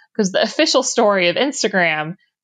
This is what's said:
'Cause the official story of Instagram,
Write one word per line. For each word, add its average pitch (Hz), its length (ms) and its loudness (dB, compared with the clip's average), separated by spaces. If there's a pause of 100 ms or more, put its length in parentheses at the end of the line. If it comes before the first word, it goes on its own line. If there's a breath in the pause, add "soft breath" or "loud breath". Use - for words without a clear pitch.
(160 soft breath)
'Cause 190 140 0
the - 120 0
official 277 400 0
story 202 460 2
of 170 80 0
Instagram, 175 800 -2 (300)